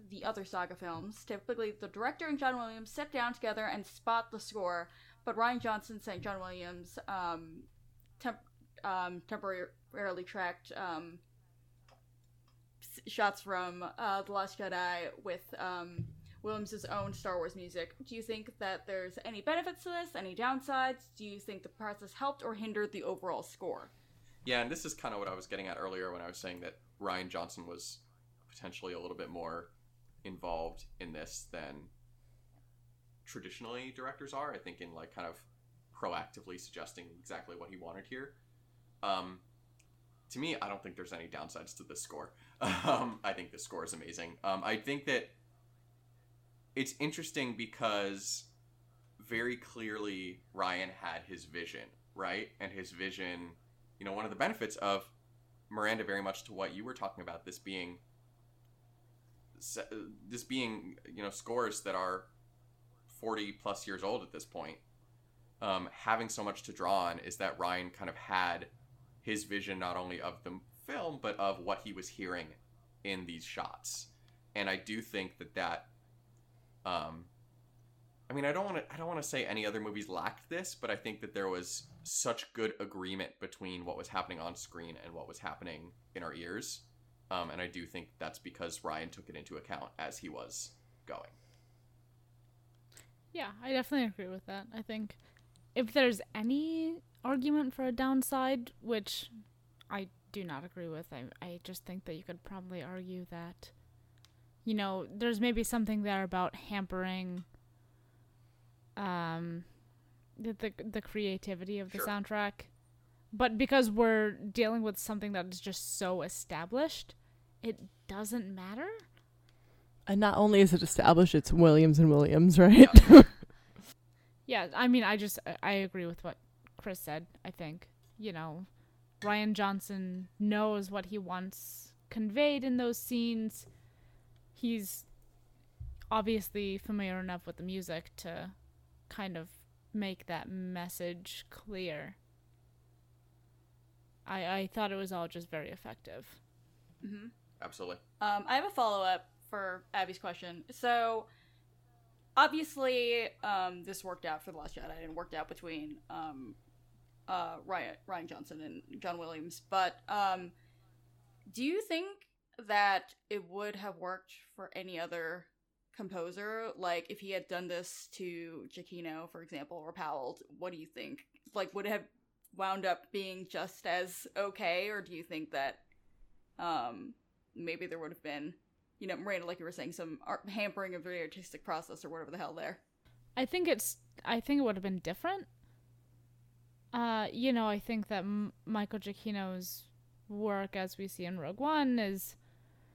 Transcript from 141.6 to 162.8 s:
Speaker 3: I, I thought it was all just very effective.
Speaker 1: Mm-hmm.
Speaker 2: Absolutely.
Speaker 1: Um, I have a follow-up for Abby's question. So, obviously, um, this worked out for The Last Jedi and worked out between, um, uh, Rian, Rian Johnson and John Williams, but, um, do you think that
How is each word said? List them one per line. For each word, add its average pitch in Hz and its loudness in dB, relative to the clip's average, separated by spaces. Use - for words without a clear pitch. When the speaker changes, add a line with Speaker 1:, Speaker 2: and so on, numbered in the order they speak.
Speaker 3:
I, 190 -6
I 190 -4
thought 208 -2
it 196 -6
was 196 -6
all 170 -4
just 170 -14
very 156 -8
effective. - -16
Speaker 1:
Mm-hmm. 208 -12
Speaker 2:
Absolutely. 90 -10
Speaker 1:
Um, 208 0
I 247 2
have 302 0
a 403 -6
follow-up 196 0
for 185 -8
Abby's 185 -4
question. 175 -12
So, 233 0
obviously, 254 2
um, 185 -4
this 185 -12
worked 180 -10
out 156 -6
for 190 -14
The 165 -16
Last 147 -14
Jedi 165 -14
and 160 -14
worked 175 -10
out 160 -8
between, 156 -12
um, 147 -12
uh, 170 -6
Rian, 156 -6
Rian 170 -8
Johnson 156 -16
and 120 -16
John 175 -6
Williams, 165 -12
but, 185 0
um, 190 -2
do 240 -6
you 349 0
think 359 -4
that 202 2